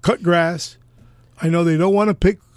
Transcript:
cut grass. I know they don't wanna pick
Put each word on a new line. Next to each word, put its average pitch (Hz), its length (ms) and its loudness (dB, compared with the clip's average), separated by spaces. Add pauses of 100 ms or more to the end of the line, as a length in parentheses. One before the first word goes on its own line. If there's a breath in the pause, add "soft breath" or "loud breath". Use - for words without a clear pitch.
cut - 200 -2
grass. 170 540 -2 (640 soft breath)
I 165 80 -2
know 170 160 0
they 165 120 0
don't 185 180 0
wanna 202 200 0
pick 202 240 0 (180)